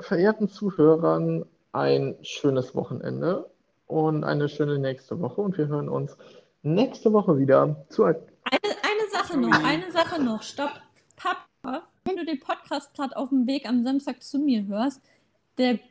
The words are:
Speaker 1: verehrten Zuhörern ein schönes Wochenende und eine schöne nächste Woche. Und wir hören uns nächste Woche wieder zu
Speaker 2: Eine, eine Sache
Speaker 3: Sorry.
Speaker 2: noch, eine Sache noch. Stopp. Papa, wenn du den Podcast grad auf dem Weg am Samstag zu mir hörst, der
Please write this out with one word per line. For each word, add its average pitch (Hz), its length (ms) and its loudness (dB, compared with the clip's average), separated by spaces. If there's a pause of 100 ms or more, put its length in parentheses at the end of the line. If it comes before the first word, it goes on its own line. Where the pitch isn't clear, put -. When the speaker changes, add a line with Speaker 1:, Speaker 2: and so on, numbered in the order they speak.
Speaker 1:
verehrten 202 460 2
Zuhörern 165 1000 2 (280)
ein 139 480 0
schönes 131 540 -2
Wochenende 139 760 -4 (380)
und 156 360 0
eine 147 240 0
schöne 147 320 -2
nächste 135 400 -6
Woche. - 220 -4
Und 196 160 -2
wir 151 100 0
hören 147 220 -4
uns 139 260 -4 (460)
nächste 214 500 2
Woche 190 260 4
wieder 139 520 4
zu - 160 2
Speaker 2:
Eine, 170 100 4 (300)
eine 415 680 -2
Sache 370 220 -2
Speaker 3:
Sorry. 262 140 2
Speaker 2:
noch, - 160 4
eine 320 280 -2
Sache 330 320 0
noch. 220 200 -2
Stopp. - 280 -6 (460)
Papa, 339 680 -6 (220)
wenn 370 120 -4
du 339 80 -6
den 311 140 -4
Podcast - 560 -6
grad 285 200 -6
auf 254 140 -4
dem 262 180 2
Weg 269 200 -2
am 240 160 2
Samstag 269 400 -2
zu - 160 -4
mir 247 260 2
hörst, 214 360 -2 (560)
der 247 200 2 (140)